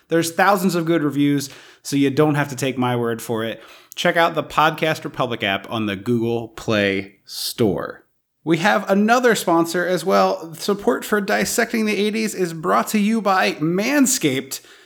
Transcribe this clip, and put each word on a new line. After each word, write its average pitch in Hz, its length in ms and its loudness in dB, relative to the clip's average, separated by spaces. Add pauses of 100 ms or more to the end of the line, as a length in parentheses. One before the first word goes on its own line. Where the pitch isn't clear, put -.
There's 165 240 2
thousands 190 420 2
of 170 120 -2
good 165 160 2
reviews, 143 480 0 (320)
so - 140 -4
you 139 120 4
don't 151 280 2
have 143 120 0
to 135 80 -10
take 127 220 -4
my 123 180 0
word 117 240 -2
for 110 240 -4
it. 110 180 -8 (320)
Check 175 220 0
out 165 180 2
the 151 80 -2
Podcast 156 640 0
Republic 123 380 -4
app 98 280 -2
on 110 140 -2
the 101 120 -2
Google 117 520 -2
Play 98 680 -2 (100)
Store. - 800 -4 (360)
We 160 140 0
have 202 340 0
another 220 440 4
sponsor 170 520 0
as 175 160 -2
well. 190 520 0
Support 208 500 -2
for 208 160 0
Dissecting 214 640 -2
the 214 100 0
eighties 214 400 -2
is 175 200 -4
brought 190 340 0
to 214 100 0
you 214 220 2
by 196 360 2
Manscaped, 185 1040 0 (240)